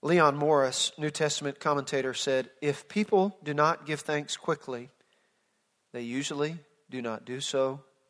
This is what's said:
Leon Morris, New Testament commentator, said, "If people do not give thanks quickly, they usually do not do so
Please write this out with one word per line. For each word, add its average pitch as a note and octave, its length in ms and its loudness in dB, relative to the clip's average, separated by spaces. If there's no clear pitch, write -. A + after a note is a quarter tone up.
Leon D3+ 360 4
Morris, D3 600 2
New D3+ 120 -2
Testament D3 500 -2
commentator, C3+ 540 0
said, C3 360 0
"If C#3+ 260 -2
people G#3 560 2
do D3 100 -4
not D3+ 320 4
give D3 140 -4
thanks D3 380 -4
quickly, C3 540 -6
they A#2+ 120 -8
usually C#3+ 560 -4
do B2+ 120 -8
not A2+ 240 -6
do C3 160 -8
so C3+ 420 -2